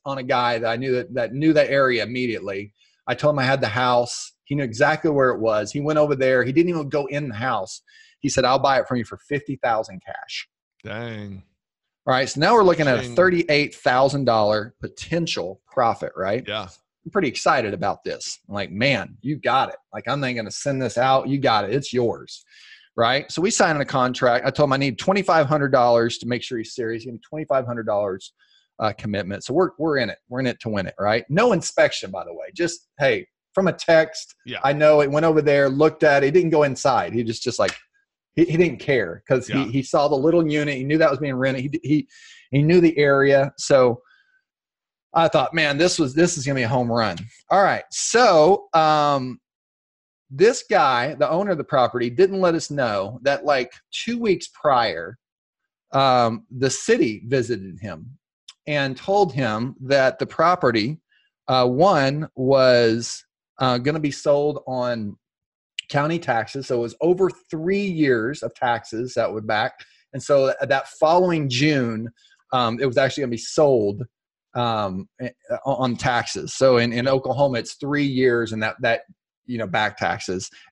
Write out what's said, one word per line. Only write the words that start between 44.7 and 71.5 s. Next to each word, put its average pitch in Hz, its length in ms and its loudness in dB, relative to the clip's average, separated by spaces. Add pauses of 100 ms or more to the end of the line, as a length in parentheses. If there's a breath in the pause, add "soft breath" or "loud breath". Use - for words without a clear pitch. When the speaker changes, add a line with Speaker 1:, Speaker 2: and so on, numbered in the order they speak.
Speaker 1:
I 165 140 4
thought, 143 260 0
"Man, 147 240 0
this 180 200 2
was, 135 160 0
this 170 240 2
is 127 80 -6
gonna 139 100 -2
be 131 60 0
a 113 60 0
home 123 220 0
run." 110 260 0 (340 soft breath)
All 190 120 4
right. 131 280 0
So, 196 840 4
um, 147 680 2 (880)
this 185 400 2
guy, 143 440 2
the 139 140 0
owner 190 220 -2
of 165 80 -2
the 135 60 -6
property, 120 440 0
didn't 190 320 2
let 170 140 2
us 156 160 -6
know 117 520 -4
that, 139 220 0
like, 139 260 0 (200)
two 233 280 -8
weeks 214 300 0
prior, 107 680 -2 (760)
um, 123 580 2
the 131 200 -2
city 143 560 0
visited 110 540 -4
him 101 380 -14 (480)
and 139 300 -2
told 196 380 2
him 120 480 -2
that 131 360 4
the 131 80 -4
property, 156 720 0 (500)
uh, 127 180 2
one, 147 680 2
was, 123 880 2 (360)
uh, 127 180 2
gonna 147 240 -2
be 147 100 -2
sold 143 560 0
on 120 500 -6 (720)
county 151 280 0
taxes. 131 500 -4
So 123 100 -2
it 120 40 -2
was 117 200 -8
over 180 260 2 (220)
three 185 340 -4
years 143 580 0
of 117 120 -10
taxes 120 600 -4
that 113 160 -2
would 107 160 -8
back. 110 280 -2 (400 loud breath)
And 131 80 -10
so 139 240 2 (120)
th-, 135 120 -4
that 135 180 0
following 165 640 2